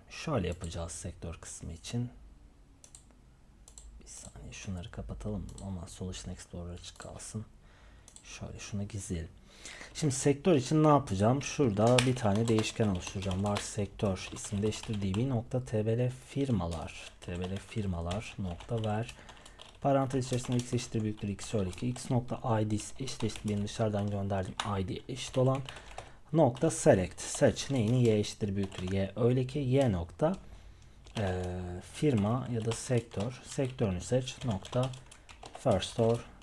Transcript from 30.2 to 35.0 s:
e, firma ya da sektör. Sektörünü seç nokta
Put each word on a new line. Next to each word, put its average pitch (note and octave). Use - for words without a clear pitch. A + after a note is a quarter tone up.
e, F#2
firma B2+
ya A2+
da A#2
sektör. A#2
Sektörünü B2
seç B2+
nokta B2